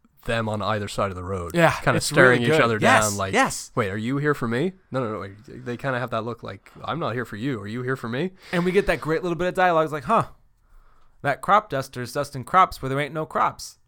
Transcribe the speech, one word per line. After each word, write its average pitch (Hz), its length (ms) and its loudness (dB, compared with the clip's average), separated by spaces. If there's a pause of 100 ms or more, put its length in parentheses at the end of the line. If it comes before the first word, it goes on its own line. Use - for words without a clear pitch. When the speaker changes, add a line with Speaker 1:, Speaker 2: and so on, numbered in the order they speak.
(260)
Speaker 1:
them 113 240 -2
on 107 120 -2
either 101 280 -2
side 104 200 -2
of 92 60 -8
the 90 80 -10
road, 90 320 -6
Speaker 2:
Yeah, 165 160 4
Speaker 1:
kinda - 260 0
Speaker 2:
it's - 100 -2
Speaker 1:
staring 131 340 8
Speaker 2:
really 120 100 4
Speaker 1:
each 160 60 6
Speaker 2:
good. 151 40 6
Speaker 1:
other 117 200 2
Speaker 2:
Yes, 113 300 6
Speaker 1:
down 101 60 -4
like, 98 160 -2
Speaker 2:
yes. 226 420 0
Speaker 1:
"Wait, 107 160 0
are 101 60 -4
you 120 200 -2
here 147 160 2
for 127 160 -4
me?" 151 240 0 (180)
No, 127 100 -2
no, 110 120 -4
no. 98 60 -8
Like, 98 180 -12 (100)
they 123 300 -10
kinda 131 220 -4
have 127 100 -4
that 110 160 -4
look 117 180 -10
like, 101 260 -14 (140)
"I'm 135 160 -6
not 123 140 -2
here 117 100 -4
for 107 140 -10
you. 117 240 -4
Are 101 60 -10
you 117 160 -6
here 131 120 -2
for 120 140 -8
me?" 151 220 -4 (200)
Speaker 2:
And 175 140 0
we 180 80 0
get 196 140 2
that 170 120 0
great 160 240 -2
little 175 140 -2
bit 180 100 -2
of 175 60 -2
dialogue. 175 320 4
It's 147 80 -6
like, 143 100 -8
"Huh, 180 220 2 (1000)
that 143 180 -2
crop 208 280 2
duster's 127 440 -8
dusting 135 300 -6
crops - 380 2
where 131 80 -4
there 135 100 -2
ain't 147 140 -4
no 156 140 -4
crops." - 500 -4 (100)